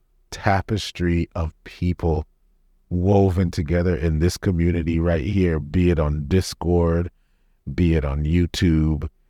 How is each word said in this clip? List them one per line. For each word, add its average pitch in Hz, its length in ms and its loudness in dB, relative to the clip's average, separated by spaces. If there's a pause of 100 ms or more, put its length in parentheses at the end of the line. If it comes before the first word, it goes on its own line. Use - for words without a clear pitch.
(300)
tapestry 90 1040 -2
of 80 180 -4 (100)
people 82 640 -2 (600)
woven 92 600 2
together 87 460 0
in 78 240 0
this 87 180 2
community 85 640 0
right 82 260 0
here, 90 340 0
be 85 300 0
it 80 100 2
on 76 280 -2
Discord, 85 840 0 (640)
be 82 220 2
it 73 100 0
on 71 180 -2
YouTube, 78 840 0 (200)